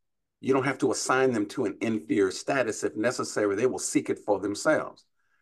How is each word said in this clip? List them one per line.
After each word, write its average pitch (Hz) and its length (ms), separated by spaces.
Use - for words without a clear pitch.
you 117 100
don't 135 140
have 135 140
to 135 120
assign 131 400
them 107 180
to - 160
an 95 140
inferior 107 520
status. 120 520
If 104 120
necessary, 110 600
they 107 120
will - 120
seek - 300
it - 100
for 101 200
themselves. - 640